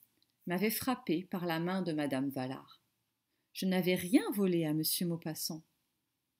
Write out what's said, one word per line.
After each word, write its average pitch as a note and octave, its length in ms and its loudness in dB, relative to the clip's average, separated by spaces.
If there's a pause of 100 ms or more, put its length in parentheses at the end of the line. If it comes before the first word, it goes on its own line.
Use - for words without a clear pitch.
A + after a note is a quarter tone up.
(480)
m'avait F#3 220 2
frappée G#3+ 600 -2
par F3 160 -2
la E3 140 0
main F3+ 220 0
de E3 100 -2
madame C#3 380 0
Vallard. C3 520 -8 (720)
Je - 120 -6
n'avais F#3 300 4
rien G3+ 380 2
volé F#3 320 2
à D3+ 100 2
monsieur D#3+ 320 0
Maupassant, E3 560 -6 (760)